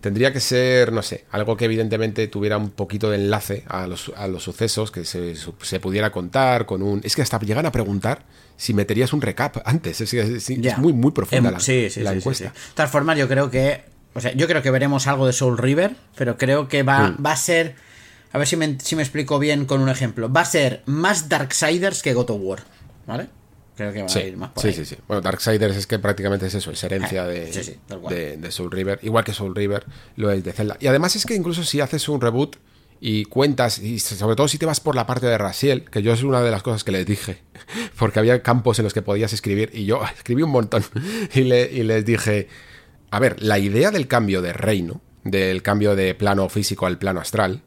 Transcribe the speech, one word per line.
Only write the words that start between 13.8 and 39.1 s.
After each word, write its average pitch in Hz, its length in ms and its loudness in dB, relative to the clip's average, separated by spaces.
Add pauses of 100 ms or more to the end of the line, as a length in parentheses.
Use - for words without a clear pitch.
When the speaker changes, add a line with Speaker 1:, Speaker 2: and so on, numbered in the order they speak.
Speaker 2:
o 143 60 -6
sea, 123 140 -2
yo 151 140 2
creo 160 140 2
que 135 100 2
veremos 135 340 2
algo 139 200 2
de 127 60 4
Soul 127 240 2
River, 147 380 2 (220)
pero 120 200 -2
creo 139 300 2
que 139 160 0
va, 139 280 4
Speaker 1:
Mm. 139 140 -6
Speaker 2:
va 147 80 2
a 156 40 2
ser, 165 400 0 (560)
a 131 60 0
ver 143 100 2
si 175 80 2
me, 151 240 0
si - 160 -2
me 156 60 0
explico 143 360 -2
bien 143 280 2
con 135 160 2
un 131 60 4
ejemplo, 120 440 -2
va 135 80 4
a - 60 4
ser 131 400 2
más 160 420 0
Darksiders 165 720 0
que 139 100 0
God 120 180 0
of 104 120 -2
War, 92 200 -6 (440)
¿vale? 127 220 -8 (480)
Creo 104 160 -6
que 104 100 -6
va 92 60 -6
Speaker 1:
Sí, 98 100 0
Speaker 2:
a 92 80 -2
ir 92 100 -10
más 92 140 -10
por - 100 -8
Speaker 1:
sí, 110 100 2
Speaker 2:
ahí. 90 40 -2
Speaker 1:
sí, 80 100 -8
sí. - 120 -12 (100)
Bueno, 104 140 -2
Darksiders 98 560 0
es 98 100 -4
que 107 140 -2
prácticamente 98 480 -2
es 92 80 -6
eso, 87 160 -6
es 73 100 -8
herencia 95 480 -2
Speaker 2:
Eh, 85 160 -6
Speaker 1:
de, 82 60 -10
Speaker 2:
sí, 92 100 -6
sí, - 140 -12 (100)
tal 98 140 -14
cual. 87 120 -6
Speaker 1:
de, 78 240 -6
de 82 140 -12
Soul 87 220 -6
River. 95 300 -2
Igual 110 200 2
que 110 100 -4
Soul 95 220 -6
River, 101 320 -2 (300)
lo 104 160 0
es 98 100 0
de 87 100 -6
Zelda. 104 280 -4
Y 139 80 0
además 135 260 4
es 208 100 -2
que 233 120 -2
incluso 175 260 -2
si 147 180 0
haces 143 280 -2
un 147 120 0
reboot 120 360 0 (440)
y 107 260 0
cuentas, 131 520 2
y 107 220 -6
sobre 107 340 0
todo 139 140 2
si 151 100 -2
te 160 80 -2
vas 151 140 0
por 139 160 0
la 113 100 0
parte 127 220 -2
de 113 100 2
Raziel, 104 500 0
que 107 140 -2
yo 113 100 4
es 117 120 2
una 131 180 2
de 120 80 4
las 101 140 -2
cosas 110 180 -2
que - 80 -4
les 92 160 0
dije, 98 320 -4 (300)
<laughs> 226 320 -10
porque 107 180 2
había 120 240 4
campos 120 380 2
en - 20 2
los 104 120 0
que 104 80 0
podías 104 300 0